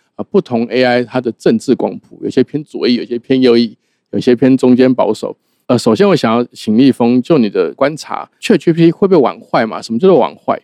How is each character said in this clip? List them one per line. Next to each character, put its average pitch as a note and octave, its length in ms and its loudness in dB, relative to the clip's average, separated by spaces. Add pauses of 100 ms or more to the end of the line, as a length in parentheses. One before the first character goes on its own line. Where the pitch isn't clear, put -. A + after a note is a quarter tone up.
(160)
呃， G#2+ 100 -10
不 G3+ 140 -2
同 A#2+ 280 -4
A B2+ 160 -2
I B2 200 0
它 B2 160 -6
的 A#2+ 120 -4
政 A#2+ 260 0
治 B2 160 0
光 G2+ 240 -4
谱， - 260 -20
有 - 60 -6
些 C3 140 0
偏 D3 200 -8
左 G2+ 240 -6
翼， B2 80 0
有 F2+ 100 -6
些 A#2 120 -8
偏 C3 240 -2
右 A#2+ 160 4
翼， A2+ 180 -2 (360)
有 G#2 80 -6
些 - 160 2
偏 C3 200 2
中 B2+ 200 2
间 B2+ 180 4
保 G#2+ 200 -2
守。 - 220 -10 (320)
呃， B2 80 0
首 A2+ 200 0
先 G3+ 120 2
我 F#3 80 2
想 B2 160 -2
要 A#2+ 220 0
请 G#2+ 240 -4
立 C3 140 4
峰， B2 280 0
就 D3+ 200 0
你 A2 100 0
的 F2+ 240 -2
观 D3 240 -4
察 - 320 -12 (100)
，Chat G3+ 200 0
G - 120 -2
P E3 140 2
T E3+ 60 4
会 G3 160 -2
不 F#3 80 2
会 D#3+ 40 4
玩 G2 200 0
坏 C3 260 -2
嘛？ G#2 160 -8
什 A2 100 -10
么 A2+ 60 -4
叫 F3 100 2
做 F3 120 6
玩 D#2 160 -2
坏？ - 280 -6